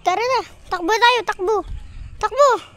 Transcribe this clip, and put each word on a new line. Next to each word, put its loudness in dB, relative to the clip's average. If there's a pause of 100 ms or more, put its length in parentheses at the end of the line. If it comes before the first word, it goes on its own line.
Tara 0
na. 0 (300)
Takbo -4
tayo. 4
Takbo. -2 (600)
Takbo. 2